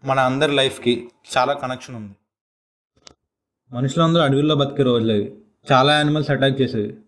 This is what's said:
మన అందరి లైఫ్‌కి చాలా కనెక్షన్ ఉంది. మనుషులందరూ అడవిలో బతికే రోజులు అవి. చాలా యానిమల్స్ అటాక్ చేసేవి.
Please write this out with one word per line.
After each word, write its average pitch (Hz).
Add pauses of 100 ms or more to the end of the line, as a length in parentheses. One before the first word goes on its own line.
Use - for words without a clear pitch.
మన 135
అందరి 135
లైఫ్‌కి 135 (360)
చాలా 131
కనెక్షన్ 127
ఉంది. 104 (1600)
మనుషులందరూ 160
అడవిలో 147
బతికే 139
రోజులు 117
అవి. 104 (420)
చాలా 139
యానిమల్స్ 151
అటాక్ 135
చేసేవి. 110 (160)